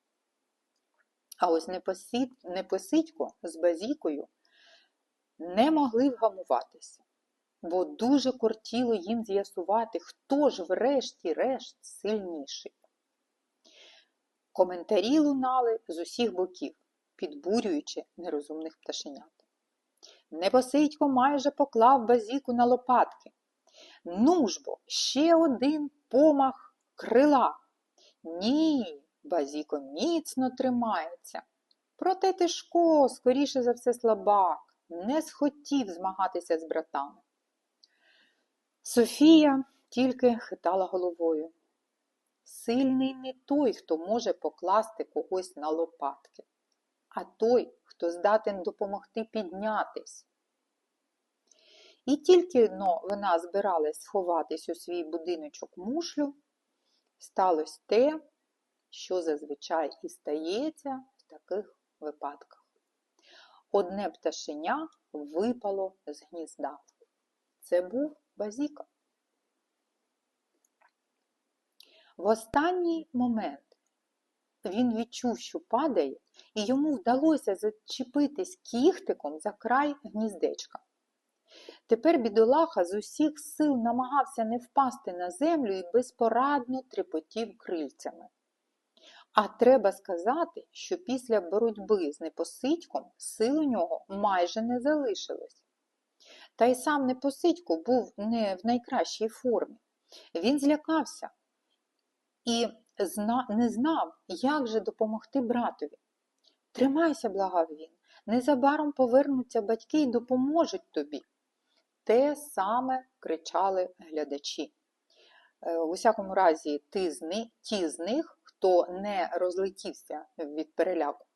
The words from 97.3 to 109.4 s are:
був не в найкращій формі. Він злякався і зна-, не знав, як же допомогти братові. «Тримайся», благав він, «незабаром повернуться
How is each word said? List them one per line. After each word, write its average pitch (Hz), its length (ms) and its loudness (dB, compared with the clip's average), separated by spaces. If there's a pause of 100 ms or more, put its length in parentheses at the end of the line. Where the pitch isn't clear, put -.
був 226 400 -2
не 214 380 -2
в 185 120 -8
найкращій 233 640 -2
формі. 220 480 -4 (580)
Він 226 240 0
злякався 294 720 -2 (1120)
і 233 240 0 (300)
зна-, 226 520 -2
не 226 180 2
знав, 254 460 -2 (140)
як 262 380 -2
же 220 140 -2
допомогти 220 600 -4
братові. 226 580 -4 (760)
«Тримайся», 277 560 2
благав 185 380 0
він, 156 240 -14 (360)
«незабаром 277 680 2
повернуться 254 680 2